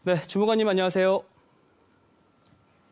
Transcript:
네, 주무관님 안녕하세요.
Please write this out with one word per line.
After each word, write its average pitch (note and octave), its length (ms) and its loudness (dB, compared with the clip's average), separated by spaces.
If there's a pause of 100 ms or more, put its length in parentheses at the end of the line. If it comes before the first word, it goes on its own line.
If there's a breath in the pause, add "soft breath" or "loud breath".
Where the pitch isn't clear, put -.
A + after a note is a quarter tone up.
네, F3+ 140 0
주무관님 G#3+ 520 -2
안녕하세요. F#3+ 560 0 (1700)